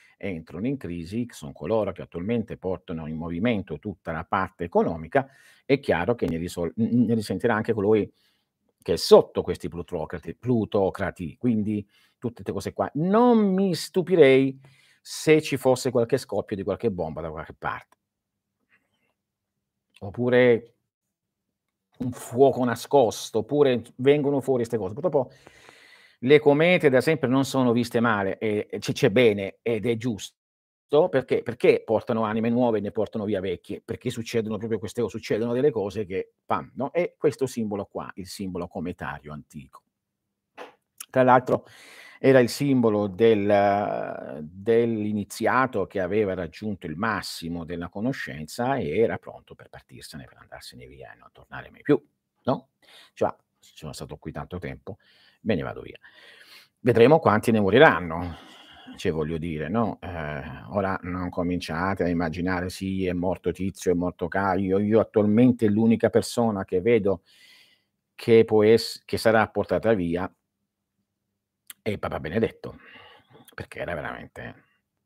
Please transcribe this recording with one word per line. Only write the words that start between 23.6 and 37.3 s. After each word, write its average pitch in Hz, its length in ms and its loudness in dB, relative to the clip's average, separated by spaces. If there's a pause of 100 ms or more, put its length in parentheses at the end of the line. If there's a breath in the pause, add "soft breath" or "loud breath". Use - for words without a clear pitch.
vengono 143 440 2
fuori 123 240 0
ste 113 140 -4
cose. 107 160 -6
Purtroppo 143 360 -2 (880 soft breath)
le 143 220 6
comete 160 480 4
da 127 120 6
sempre 151 280 2
non 135 160 2
sono 131 280 2
viste 117 280 2
male, 104 380 2
e, 104 320 -2
e 104 80 -8
c'è, 127 140 -4
c'è 123 180 2
bene 101 520 2
ed 113 240 -2
è 120 100 0
giusto, 110 400 -8 (760)
perché, 139 320 0
perché - 420 2
portano 113 400 0
anime 110 240 0
nuove 120 300 2
e - 20 -4
ne 101 100 -6
portano 107 340 -4
via 101 160 -2
vecchie? 90 440 -8
Perché 113 260 -8
succedono 110 460 -4
proprio 110 220 -4
queste 104 220 -8
cose, 113 180 -4
succedono 113 340 -4
delle 131 180 2
cose 98 340 -4
che, 92 280 -8 (120)
pam, 78 300 -4
no? - 180 -6
E 170 260 -2
questo 135 280 -2